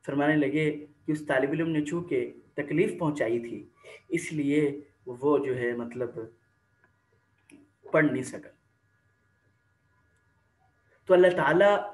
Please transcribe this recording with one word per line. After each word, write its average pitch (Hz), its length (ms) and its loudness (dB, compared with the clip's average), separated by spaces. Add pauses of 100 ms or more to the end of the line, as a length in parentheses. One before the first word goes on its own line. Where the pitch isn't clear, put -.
फरमाने 147 300 0
लगे 151 360 0
कि - 420 -10
उस 151 140 -6
तालिब 139 260 0
इल्म 160 160 -2
ने 151 140 0
चूँकि 156 360 -4 (380)
तकलीफ़ 151 420 -2
पहुँचाई 120 400 0
थी, 117 180 -10 (540)
इसलिए 151 500 -2 (460)
वो 135 320 0
जो 135 140 -2
है, 120 240 -2
मतलब, 117 540 -8 (1500)
पढ़ 156 200 2
नहीं 127 180 -2
सका। - 260 -14 (2500)
तो 185 40 8
अल्लाह 180 200 8
ताला 180 380 4 (220)